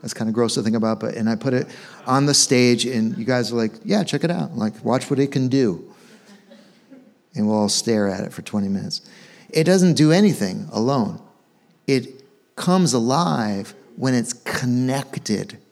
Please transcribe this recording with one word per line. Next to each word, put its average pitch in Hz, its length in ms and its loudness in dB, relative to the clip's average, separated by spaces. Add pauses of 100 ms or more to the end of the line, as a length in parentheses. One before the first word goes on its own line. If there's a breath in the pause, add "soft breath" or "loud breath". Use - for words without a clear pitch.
that's - 80 -8
kinda 113 180 -4
gross 113 220 0
to - 80 -2
think 110 140 -2
about, 110 240 0
but, 113 160 -6
and 110 120 -2
I 113 80 0
put 127 200 -2
it 127 120 -2 (380 loud breath)
on 135 220 2
the 143 80 2
stage, 123 500 4
and 117 320 -2
you 117 80 -6
guys 123 260 0
are 120 40 -4
like, 110 160 0 (120)
"Yeah, 202 200 0
check 143 200 -4
it 165 60 0
out. - 260 -4
Like, 107 300 -4
watch 120 240 0
what 143 80 0
it 139 140 0
can 131 160 0
do." 120 360 0 (1500 loud breath)
And 107 140 0
we'll 107 100 2
all 104 120 2
stare 107 380 0
at 95 160 -4
it - 80 -8
for - 120 -14
twenty 101 240 -4
minutes. 98 340 -6 (480 loud breath)
It 160 140 0
doesn't 180 320 4
do 151 160 6
anything 156 600 2
alone. 113 480 -2 (680)
It 127 360 -2 (320)
comes 180 380 2
alive 123 800 0 (220)
when 131 180 0
it's 117 180 -2
connected 123 1300 -4 (140)